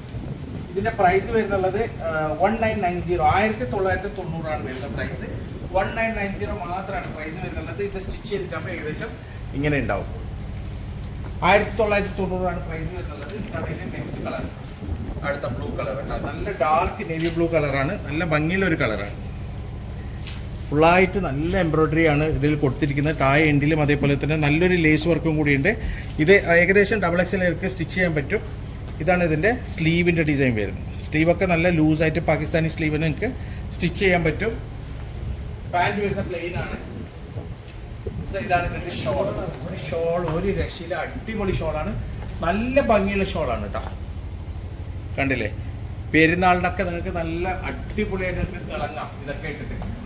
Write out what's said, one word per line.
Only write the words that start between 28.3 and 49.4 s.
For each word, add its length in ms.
ഇതാണ് 260
ഇതിൻ്റെ 220
sleeve-ിൻ്റെ 560
ഡിസൈൻ 300
വരുന്നത്. 280
സ്ലീവൊക്കെ 460
നല്ല 140
ലൂസായിട്ട് 520
പാകിസ്ഥാനി 460
സ്ലീവിന് 300
നിങ്ങൾക്ക് 220
സ്റ്റിച്ച് 280
ചെയ്യാൻ 260
പറ്റും. 260
പാന്റ് 300
വരുന്ന 260
പ്ലെയിൻ 340
ആണ്. 140
So, 60
ഇതാണ് 260
ഇതിൻ്റെ 300
ഷാൾ. 240
ഒരു 120
ഷാൾ 320
ഒരു 120
രക്ഷയില്ല. 320
അടിപൊളി 580
ഷാളാണ്. 300
നല്ല 300
ഭംഗിയുള്ള 420
ഷാളാണ് 420
ട്ടോ. 80
കണ്ടില്ലേ, 280
പെരുന്നാളിനൊക്കെ 760
നിങ്ങൾക്ക് 340
നല്ല 240
അടിപൊളിയായിട്ട് 720
നിങ്ങൾക്ക് 320
തിളങ്ങാം 360
ഇതൊക്കെ 300